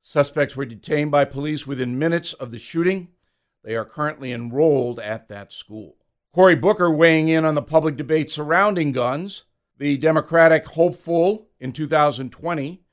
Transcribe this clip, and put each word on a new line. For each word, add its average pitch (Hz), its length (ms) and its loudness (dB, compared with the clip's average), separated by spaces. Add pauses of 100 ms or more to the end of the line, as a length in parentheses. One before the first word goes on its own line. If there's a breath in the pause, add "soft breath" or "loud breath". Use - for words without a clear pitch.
Suspects 143 480 0
were 139 100 -6
detained 147 440 -4
by 143 160 2
police 143 400 -8
within 127 320 -6
minutes 165 360 -2
of 120 180 -12
the 113 80 -14
shooting. 175 480 -4 (560)
They 113 120 -8
are 110 80 -4
currently 139 480 -8
enrolled 120 680 0
at 107 300 -10
that 101 220 -16
school. 104 440 -18 (360)
Cory 185 220 8
Booker 175 380 2
weighing 160 360 4
in 160 160 2
on 156 120 0
the 143 80 -2
public 156 340 2
debate 147 320 -2
surrounding 165 600 0
guns. 131 540 -4 (340)
The 143 180 -2
Democratic 160 680 2
hopeful 170 800 0 (120)
in 131 120 -10
two 147 160 -8
thousand 147 440 0
twenty 160 600 -8